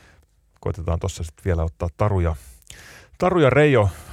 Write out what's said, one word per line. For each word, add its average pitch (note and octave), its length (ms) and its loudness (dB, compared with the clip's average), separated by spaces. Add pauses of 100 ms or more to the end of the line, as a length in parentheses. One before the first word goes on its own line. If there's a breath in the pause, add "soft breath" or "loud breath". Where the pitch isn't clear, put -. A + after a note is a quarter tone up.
(600 loud breath)
Koitetaan E2+ 400 -6
tossa F2+ 240 -8
sit D#2 100 -14 (100)
vielä E2+ 180 -2
ottaa E2 340 -6
Taru G2+ 240 0
ja, E2 160 -2 (840 loud breath)
Taru F3+ 220 0
ja C3 100 6
Reijo C3 400 4 (220 loud breath)